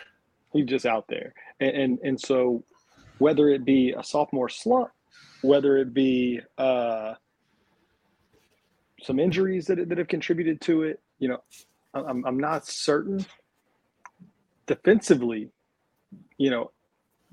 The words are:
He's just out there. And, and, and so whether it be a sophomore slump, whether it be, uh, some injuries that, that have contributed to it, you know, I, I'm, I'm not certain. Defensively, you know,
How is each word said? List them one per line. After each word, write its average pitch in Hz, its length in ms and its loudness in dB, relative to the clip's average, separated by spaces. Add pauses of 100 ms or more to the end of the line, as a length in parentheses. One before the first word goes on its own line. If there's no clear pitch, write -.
(520)
He's 147 140 0
just 127 200 -2
out 113 200 -2
there. - 260 -8 (280)
And, 135 160 0
and, 131 260 0
and 131 180 -4
so 127 440 0 (540)
whether 147 320 4
it 135 140 0
be 131 320 4
a 123 60 -10
sophomore 135 460 -2
slump, 247 420 0 (520)
whether 139 360 4
it 127 160 -2
be, 123 460 2 (180)
uh, 117 560 -2 (1900)
some 131 200 -4
injuries 185 460 0
that, 175 220 -2
that 175 100 -4
have 175 100 -4
contributed 165 540 -2
to 160 200 2
it, 156 160 -4 (220)
you 135 80 0
know, 127 120 -6 (540)
I, 139 60 -6
I'm, 127 260 -6
I'm 131 140 -2
not 151 260 -4
certain. 185 580 -2 (1400)
Defensively, 123 840 2 (840)
you 135 140 2
know, 117 220 -4 (600)